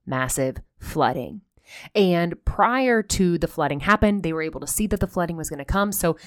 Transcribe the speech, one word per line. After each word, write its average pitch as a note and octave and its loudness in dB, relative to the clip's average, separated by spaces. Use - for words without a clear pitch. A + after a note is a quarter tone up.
massive C3 -2
flooding. B2+ -2
And F3 2
prior A#3+ 2
to F3+ 0
the D#3+ -2
flooding C#3+ -2
happened, G#3 2
they D#3+ -2
were D#3+ -4
able D#3 -8
to C#3 -12
see - -2
that G3+ 0
the F#3 0
flooding E3+ -2
was D#3+ -6
gonna C#3 -10
come. G3+ 0
So, E3 0